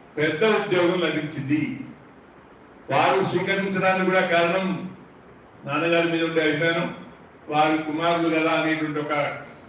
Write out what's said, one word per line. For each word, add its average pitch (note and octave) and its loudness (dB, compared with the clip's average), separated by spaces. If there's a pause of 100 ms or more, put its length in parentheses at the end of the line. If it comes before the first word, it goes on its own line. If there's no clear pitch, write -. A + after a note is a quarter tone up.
(180)
పెద్ద D#3 0
ఉద్యోగం F3+ 2
లభించింది. D3 -2 (1120)
వారు E3+ 4
స్వీకరించడానికి F#3 0
కూడా F#3 4
కారణం F3 0 (760)
నాన్నగారి E3+ 0
మీద E3 0
ఉండే D#3+ 0
అభిమానం, E3 0 (540)
వారి D#3 2
కుమారులు D#3+ 0
కదా D#3+ 2
అనేటువంటి D#3 -2
ఒక D3+ -4 (560)